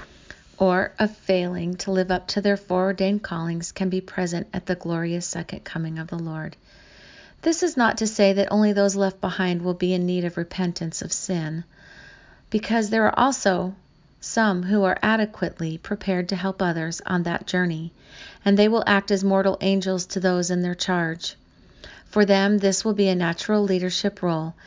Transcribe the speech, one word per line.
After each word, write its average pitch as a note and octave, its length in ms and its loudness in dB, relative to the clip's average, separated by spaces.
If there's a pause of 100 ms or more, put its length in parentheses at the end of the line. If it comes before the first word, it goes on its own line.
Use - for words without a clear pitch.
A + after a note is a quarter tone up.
(580)
or F#3 400 4
of G#3+ 160 0
failing F3+ 600 -2
to - 140 -6
live F#3 200 2
up F3+ 160 -2
to - 140 -4
their G3+ 160 2
foreordained F#3+ 640 0
callings E3 500 -6
can F#3+ 180 -2
be F#3 100 -2
present F3 540 -4
at F#3 120 -6
the F3+ 80 0
glorious E3+ 520 -4
second - 360 -10
coming D#3+ 360 -8
of D#3+ 100 -10
the E3+ 100 -8
Lord. D#3+ 380 -8 (880)
This E4 200 0
is F4 140 0
not A3+ 220 2
to A3 80 0
say G#3 260 4
that G3 180 0
only G#3 220 4
those G3+ 240 4
left F#3+ 240 0
behind F3+ 400 0
will F3+ 140 -2
be F3+ 180 0
in F3+ 140 0
need F3+ 180 0
of F3 140 -4
repentance E3+ 640 -4
of - 100 -6
sin, D#3+ 500 -4 (840)
because A3 400 0
there A3 160 2
are - 140 2
also G3 560 2 (440)
some G3+ 440 0
who G3 200 2
are F#3 200 0
adequately G#3 720 -2
prepared F3+ 540 -4
to F#3+ 60 -2
help F#3+ 260 -4
others E3 420 -2
on F3 200 0
that E3+ 220 -4
journey, E3+ 460 -2 (500)
and G3+ 160 4
they G#3 80 8
will A3 200 2
act G3 240 2
as F#3+ 120 0
mortal G3 380 2
angels F#3+ 460 0
to - 140 -6
those F3+ 300 0
in F3+ 120 0
their F3 120 -2
charge. E3+ 640 -4 (680)
For G#3 180 4
them, G3 320 4
this G3 260 2
will A3 120 2
be G3 140 4
a F#3 60 4
natural F3+ 480 0
leadership F#3+ 600 -2
role E3 320 -2 (120)